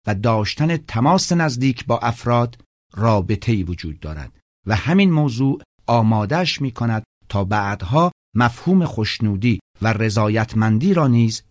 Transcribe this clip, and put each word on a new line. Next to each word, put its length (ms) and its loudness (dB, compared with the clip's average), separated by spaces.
و 80 0
داشتن 600 0
تماس 540 0
نزدیک 540 0
با 120 0
افراد 600 -2
رابطه‌ای 680 0
وجود 360 -8
دارد 380 -12
و 100 0
همین 360 2
موضوع 500 0
آماده‌اش 760 0
می‌کند 420 -4
تا 140 -2
بعدها 680 -2
مفهوم 500 2
خوشنودی 760 -2
و 120 0
رضایتمندی 1000 0
را 140 2
نیز 440 2